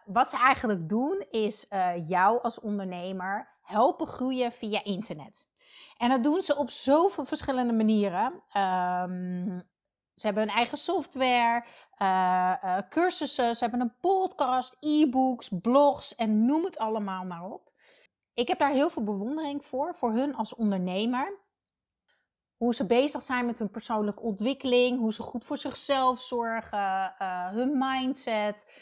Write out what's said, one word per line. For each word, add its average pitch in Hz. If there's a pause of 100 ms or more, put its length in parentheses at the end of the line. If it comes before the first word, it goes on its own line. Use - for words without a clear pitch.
wat 226
ze 285
eigenlijk 220
doen 294
is, -
eh, 175
jou 190
als -
ondernemer 190 (140)
helpen 262
groeien 254
via 214
internet. 180 (500)
En 240
dat 262
doen 302
ze 302
op 277
zoveel 302
verschillende 254
manieren. 220
Ehm, 180 (540)
ze -
hebben 214
hun 208
eigen 233
software, 247 (320)
eh, 185 (100)
eh, 190
cursussen, 294
ze 240
hebben 240
een 240
podcast, 349
e-books, 262 (120)
blogs 277
en 220
noem 302
het 359
allemaal 208
maar 175
op. - (640)
Ik 240
heb 349
daar 285
heel 285
veel 285
bewondering 285
voor, 302
voor 233
hun 269
als -
ondernemer. 220 (1120)
Hoe 233
ze 226
bezig 247
zijn 247
met 240
hun 208
persoonlijke 214
ontwikkeling, 247
hoe 220
ze 214
goed -
voor 285
zichzelf 262
zorgen, 214
eh, 185
hun 254
mindset, 254 (100)